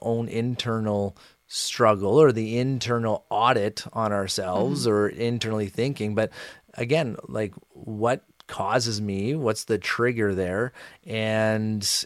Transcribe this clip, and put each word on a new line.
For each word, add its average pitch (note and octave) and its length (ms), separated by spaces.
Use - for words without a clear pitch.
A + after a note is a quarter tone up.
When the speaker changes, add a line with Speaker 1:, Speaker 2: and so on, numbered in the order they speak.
Speaker 1:
own A#2 260
internal A2 880
struggle G#2+ 720
or C#3+ 120
the A2 260
internal A#2+ 680
audit G#2+ 640
on A2 200
ourselves G2+ 760
Speaker 2:
Mm-hmm. A2+ 60
Speaker 1:
or G#2 160
internally A2+ 600
thinking. A2 460
But G#2+ 160
again, A#2+ 420
like, G#2+ 260
what A2+ 520
causes A2 520
me, G#2 340
what's A#2 300
the G#2+ 140
trigger A2+ 560
there, F#2+ 380
and, A2 840